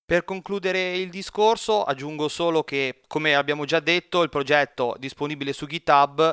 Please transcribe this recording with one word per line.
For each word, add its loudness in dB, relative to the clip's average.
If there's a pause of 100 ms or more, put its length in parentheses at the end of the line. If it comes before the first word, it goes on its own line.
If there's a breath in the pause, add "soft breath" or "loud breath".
Per 0
concludere -4
il -6
discorso, 0
aggiungo -4
solo 0
che, -4
come 0
abbiamo 0
già 0
detto, 0
il 0
progetto 0
è -12
disponibile -6
su -8
GitHub. 4